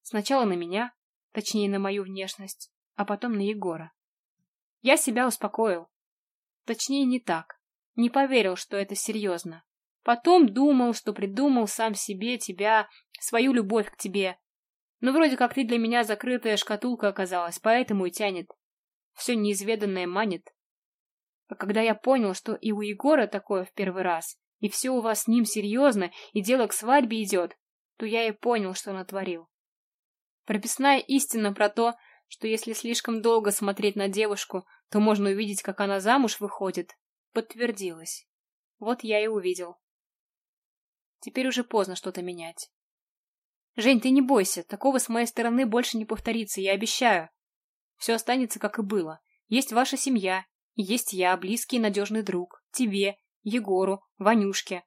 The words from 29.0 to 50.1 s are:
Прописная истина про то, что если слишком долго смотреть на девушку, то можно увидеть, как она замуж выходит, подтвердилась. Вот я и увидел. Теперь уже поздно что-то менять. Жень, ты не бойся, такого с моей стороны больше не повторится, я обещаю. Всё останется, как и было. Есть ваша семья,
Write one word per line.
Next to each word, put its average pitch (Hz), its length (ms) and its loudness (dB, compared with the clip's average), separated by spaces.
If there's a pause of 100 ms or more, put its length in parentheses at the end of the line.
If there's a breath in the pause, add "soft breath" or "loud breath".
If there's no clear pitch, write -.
Прописная 247 520 2
истина 233 560 0
про 208 160 2
то, 233 260 0 (320 soft breath)
что - 200 -10
если 220 260 -4
слишком 233 480 -4
долго 220 300 4
смотреть 202 440 -2
на 202 120 -2
девушку, 202 580 -2 (240 soft breath)
то 208 100 2
можно 208 300 4
увидеть, 202 320 -2
как - 180 -8
она 202 200 0
замуж 233 400 2
выходит, 185 580 -6 (360)
подтвердилась. 202 920 -6 (520)
Вот 233 240 -4
я 214 200 2
и 220 40 0
увидел. 180 500 -4 (1400)
Теперь 254 280 -4
уже 247 160 -2
поздно 185 320 -2
что-то 185 280 -8
менять. 170 480 -12 (1040)
Жень, 226 260 4
ты 262 80 0
не 269 120 8
бойся, 233 420 2
такого 262 340 0
с 247 100 0
моей 233 200 0
стороны 233 400 0
больше 240 300 0
не 214 80 -4
повторится, 220 560 -6
я 190 100 0
обещаю. 208 580 2 (680)
Всё - 180 0
останется, 240 440 -2
как 208 200 -4
и - 20 -2
было. 185 400 -4 (260)
Есть 262 240 0
ваша 254 260 2
семья, 190 480 0 (300)